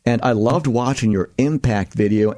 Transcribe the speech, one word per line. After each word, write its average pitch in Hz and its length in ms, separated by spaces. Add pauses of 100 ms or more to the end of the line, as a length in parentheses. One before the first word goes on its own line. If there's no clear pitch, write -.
And 117 160
I 127 100
loved 120 340
watching 123 460
your 95 240
impact 123 560
video 107 460